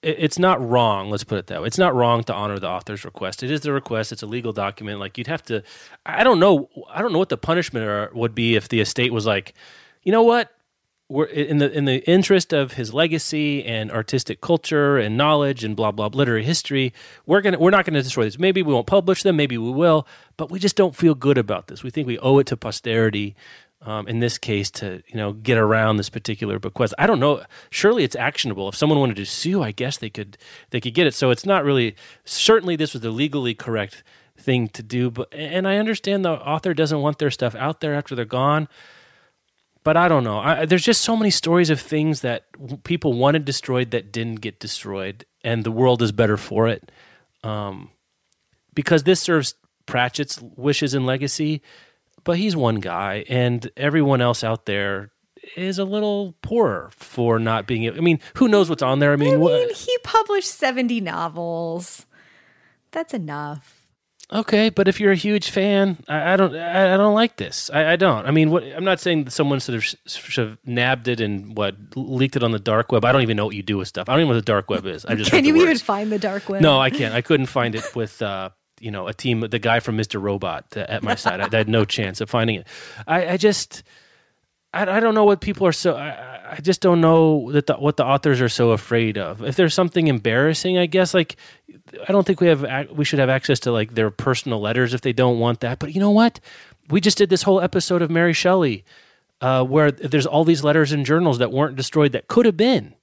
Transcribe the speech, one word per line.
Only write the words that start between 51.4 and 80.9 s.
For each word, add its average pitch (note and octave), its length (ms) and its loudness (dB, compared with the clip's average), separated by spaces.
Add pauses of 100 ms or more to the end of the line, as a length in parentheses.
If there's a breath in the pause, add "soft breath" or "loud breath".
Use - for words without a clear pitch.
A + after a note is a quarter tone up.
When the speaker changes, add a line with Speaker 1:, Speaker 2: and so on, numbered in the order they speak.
Speaker 1:
but E3+ 120 0
he's G3 200 -2
one A#2+ 180 0
guy, F#2+ 540 -6
and B2 480 -2
everyone C#3+ 440 2
else A#2+ 220 0
out A2+ 220 -4
there G2+ 460 -4 (440)
is F#3 240 -6
a G3 60 -2
little G3+ 560 -4
poorer G3 520 -2
for A#2 460 -2
not A2+ 260 -2
being, A2+ 240 -4
I D3+ 120 -8
mean, E3 180 2 (160 loud breath)
who B3+ 140 2
knows G3+ 200 4
what's D#3+ 140 -2
on C3 160 2
there? C#3+ 140 4
I - 20 4
mean, C#3+ 200 4
Speaker 2:
I - 20 2
Speaker 1:
what E3+ 160 4
Speaker 2:
mean, B4 200 0
he B4 300 -4
published G#4 460 0
seventy B3 500 -2
novels. E3+ 1040 -6 (840 soft breath)
That's D#4+ 220 -8
enough. D3 600 -10 (560)
Speaker 1:
Okay, G#3+ 380 2
but G3 180 2
if F#3+ 120 0
you're G3+ 120 4
a G3 40 4
huge G#3 340 -2
fan, G3 480 0 (100)
I, D#3 260 0
I F#3+ 40 4
don't, F3+ 180 2
I, F3+ 380 2
I F#3+ 40 4
don't G#3 180 4
like A3+ 220 2
this. - 360 -8
I, D#3 200 4
I - 20 4
don't. E3 320 2
I C3+ 40 0
mean, D#3 200 4
what, E3+ 120 0
I'm C#3 200 -10
not F#3+ 160 0
saying E3 240 0
that B2+ 80 -8
someone C#3+ 280 0
sort B2 180 -6
of A2 60 -4
sh-, - 120 -6 (100)
should - 440 -6
have G#2+ 80 -16 (100)
nabbed B2 400 0
it A#2+ 120 -2
and, G#2 380 -4
what, G2 180 -2 (200)
leaked C3 400 -2
it B2 80 0
on A#2 80 0
the G#2+ 80 -2
dark A2 320 0
web. A2+ 140 2
I A#2+ 60 4
don't C3 120 4
even A2+ 140 0
know G#2 100 0
what G2+ 80 -8
you G2+ 80 -8
do G2+ 140 -2
with F#2 100 -4
stuff. F2+ 200 -8
I A#2 40 -2
don't C#3 100 4
even E3 80 2
know A#2+ 60 2
what A2 100 -2
the A#2 60 0
dark G2+ 180 0
web F#2 160 -4
is. F#2 180 -10
I A2+ 120 -4
just G#2+ 160 -2
Speaker 2:
Can - 80 4
Speaker 1:
heard C4+ 60 2
the - 20 6
Speaker 2:
you D4+ 80 4
even E4+ 140 6
Speaker 1:
words. C4 120 0
Speaker 2:
find G#3+ 300 -4
the G#3 80 -2
dark G3 280 -6
web? G3 140 -2
Speaker 1:
No, C#3 180 6
I C3 120 2
can't. A2+ 240 -4
I B2 60 0
couldn't C3+ 260 0
find A#2+ 260 -2
it A2 220 -10
with, A2 260 -8
uh, F#2+ 300 -8 (280)
you A2+ 120 -12
know, F#2+ 160 -8
a G#2+ 80 -10
team, A#2+ 260 -2
the A2+ 160 -4
guy A2+ 220 2
from A2+ 160 -4
Mister G#2+ 240 -4
Robot, G2 460 -6 (120)
uh, G#2 100 -8
at A2+ 140 -6